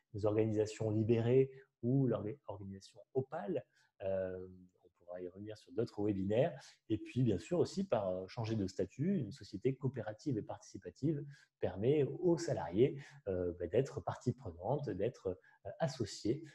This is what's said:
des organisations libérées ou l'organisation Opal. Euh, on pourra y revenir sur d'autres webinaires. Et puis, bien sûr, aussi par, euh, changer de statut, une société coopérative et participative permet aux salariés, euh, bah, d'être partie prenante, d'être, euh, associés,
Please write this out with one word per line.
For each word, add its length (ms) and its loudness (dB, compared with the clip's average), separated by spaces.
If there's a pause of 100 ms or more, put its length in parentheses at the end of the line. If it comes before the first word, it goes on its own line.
(140)
des 120 0
organisations 640 2
libérées 580 6 (320)
ou 240 4
l'organisation 920 -4 (160)
Opal. 500 -4 (380)
Euh, 340 0 (460)
on 60 -20 (100)
pourra 200 -12
y 100 -8
revenir 280 -12
sur 160 -20
d'autres 300 -2
webinaires. 500 2 (360)
Et 100 0
puis, 240 -2
bien 160 4
sûr, 180 -2
aussi 280 2
par, 240 0
euh, 180 -2
changer 280 -4
de 120 0
statut, 500 0
une 140 -2
société 420 -2
coopérative 640 -4
et 60 -2
participative 840 -6 (340)
permet 440 2
aux 340 2
salariés, 640 2 (260)
euh, 320 0
bah, 60 -4
d'être 340 0
partie 340 -2
prenante, 580 -4
d'être, 360 -4 (380)
euh, 40 -10 (100)
associés, 640 -2 (120)